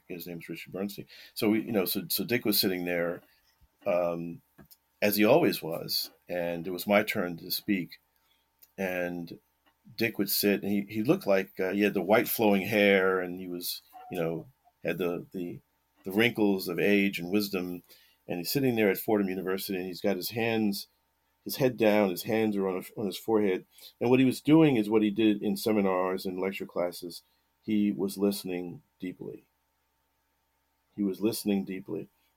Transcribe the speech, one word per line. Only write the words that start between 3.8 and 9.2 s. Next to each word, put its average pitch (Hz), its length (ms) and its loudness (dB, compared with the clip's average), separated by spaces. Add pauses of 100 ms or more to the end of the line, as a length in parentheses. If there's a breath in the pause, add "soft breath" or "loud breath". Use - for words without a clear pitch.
um, 85 540 -2 (600)
as 104 160 2
he 104 80 6
always 120 380 6
was, - 480 -6 (180)
and 87 380 -4
it 95 60 -6
was 90 140 -8
my 104 180 6
turn 90 320 -4
to 90 140 -12
speak. - 500 -4 (760)
And 90 600 -6 (580)